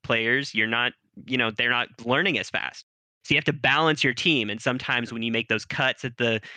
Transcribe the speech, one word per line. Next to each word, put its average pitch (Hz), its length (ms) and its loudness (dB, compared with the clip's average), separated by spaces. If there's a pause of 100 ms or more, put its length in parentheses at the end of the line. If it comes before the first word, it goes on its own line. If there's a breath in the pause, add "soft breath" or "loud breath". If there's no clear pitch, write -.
players, 120 520 0
you're 110 120 2
not, 117 260 0 (320)
you 127 120 -2
know, 117 140 2
they're 120 180 0
not 123 180 0 (180)
learning 143 340 2
as 92 100 -8
fast. - 360 -6 (400)
So - 80 0
you 143 40 4
have 151 80 0
to 143 80 2
balance 147 500 2
your 131 100 2
team, 127 360 0
and 107 120 -6
sometimes 123 520 -2
when 117 80 -6
you 117 100 -2
make 113 180 -2
those 113 160 0
cuts - 400 -2
at 120 120 -8
the, 113 240 2 (160 loud breath)